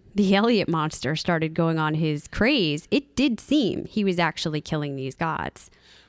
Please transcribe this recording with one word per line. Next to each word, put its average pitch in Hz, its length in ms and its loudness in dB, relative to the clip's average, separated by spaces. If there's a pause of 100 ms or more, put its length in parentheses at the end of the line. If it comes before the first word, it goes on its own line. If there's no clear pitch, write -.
(140)
the 196 200 4
Elliot 208 340 4
monster, 156 480 -2
started 160 380 -2
going 165 240 2
on 156 160 0
his 156 340 -2
craze, 202 600 0
it - 260 0
did 247 240 2
seem 269 460 2
he - 180 -2
was 185 140 0
actually 156 420 -2
killing 147 360 -4
these 131 180 -6
gods. - 560 -6 (380)